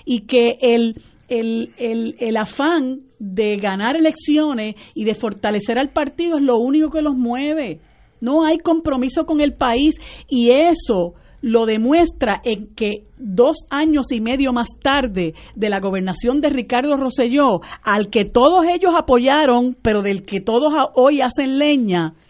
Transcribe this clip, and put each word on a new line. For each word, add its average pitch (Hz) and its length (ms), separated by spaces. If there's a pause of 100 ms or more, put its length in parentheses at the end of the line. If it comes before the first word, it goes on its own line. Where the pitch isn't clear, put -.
y 240 180
que 233 400
el, 233 340 (340)
el, 226 480
el, 226 420
el 226 180
afán 262 640 (180)
de 208 380
ganar 202 400
elecciones 302 800 (200)
y 254 80
de 214 100
fortalecer 208 640
al 277 140
partido 330 460
es 277 60
lo 247 140
único 277 320
que 311 140
los 294 120
mueve. 254 640 (380)
No 294 260
hay 320 120
compromiso 320 680
con 311 160
el 285 120
país 269 420 (320)
y 240 220
eso 254 640 (280)
lo 226 240
demuestra 233 800
en 214 280
que 208 340 (100)
dos 247 400 (120)
años 294 440
y 220 80
medio 254 320
más 233 160 (120)
tarde 214 520 (220)
de 208 140
la 196 120
gobernación 190 580
de 294 100
Ricardo 262 460
Rosselló, 254 640 (240)
al 208 260
que 208 140
todos 311 500
ellos 349 240
apoyaron, 254 840
pero 214 200
del 196 220
que 196 160
todos 240 340
a-, 285 220
hoy 277 240
hacen 262 380
leña, 214 560 (160)